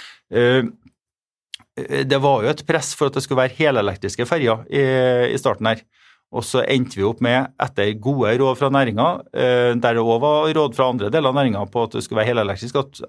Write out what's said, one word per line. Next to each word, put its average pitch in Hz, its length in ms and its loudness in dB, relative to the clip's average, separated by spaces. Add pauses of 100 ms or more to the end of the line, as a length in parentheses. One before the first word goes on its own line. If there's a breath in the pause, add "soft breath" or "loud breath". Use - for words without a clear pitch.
(300 loud breath)
Eh, 123 340 4 (1400)
det 139 160 2
var 135 220 2
jo 139 80 2
et 151 140 -8
press 160 280 0
for 139 140 0
at 135 80 -4
det 127 80 -4
skulle 131 160 0
være 131 160 0
helelektriske 110 720 0
ferjer 117 320 0 (100)
i, 139 120 0 (500)
i - 80 -2
starten 110 260 0
her. 110 140 0 (540 soft breath)
Og 117 80 -4
så 127 220 0
endte 123 320 0
vi 95 80 -2
opp 113 180 -2
med, 123 280 0 (100)
etter 104 300 0 (100)
gode 123 380 0
råd 131 200 2
fra 139 140 0
næringa, 123 320 2 (300)
eh, 123 400 2
der 117 200 2
det 117 60 2
også 117 220 2
var 151 340 2
råd 143 180 0
fra 131 140 2
andre 107 240 -4
deler 147 180 2
av 135 60 0
næringa 113 240 0 (100)
på 120 140 -2
at 110 100 -10
det 113 80 -4
skulle 110 200 -2
være 117 80 0
helelektrisk, 113 500 -2
at, 139 280 -10